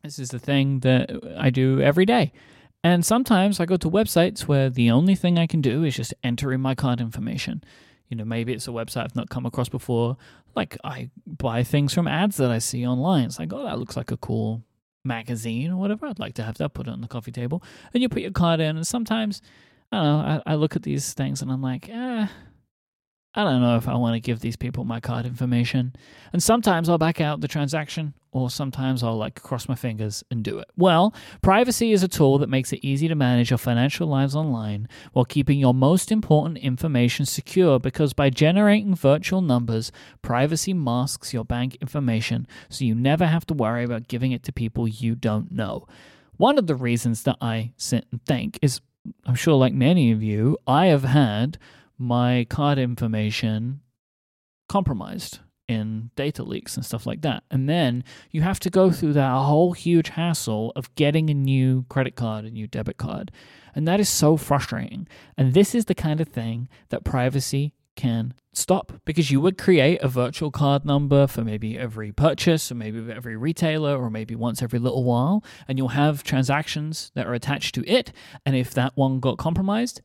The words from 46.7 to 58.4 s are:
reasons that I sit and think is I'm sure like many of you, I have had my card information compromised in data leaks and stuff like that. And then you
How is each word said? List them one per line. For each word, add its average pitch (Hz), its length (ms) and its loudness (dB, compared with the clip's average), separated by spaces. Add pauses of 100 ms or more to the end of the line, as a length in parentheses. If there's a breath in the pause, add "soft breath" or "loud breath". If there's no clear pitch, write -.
reasons 120 480 0
that 131 160 0
I 113 360 -4
sit - 360 -4
and 117 120 -10
think - 380 -4
is 139 180 0 (440)
I'm 123 100 0
sure 156 200 2
like 131 180 4
many 135 400 4
of 107 100 0
you, 107 440 2
I 151 200 4
have 143 180 4
had 127 540 2 (400 soft breath)
my 123 520 2
card 143 280 0
information 113 1000 -2 (880)
compromised 110 720 -4 (280)
in 110 480 -4
data 143 260 -4
leaks - 340 -8
and 131 80 -6
stuff - 220 -8
like 120 160 -6
that. 135 280 -4
And 135 180 -2
then 135 340 0 (280 loud breath)
you 156 120 -2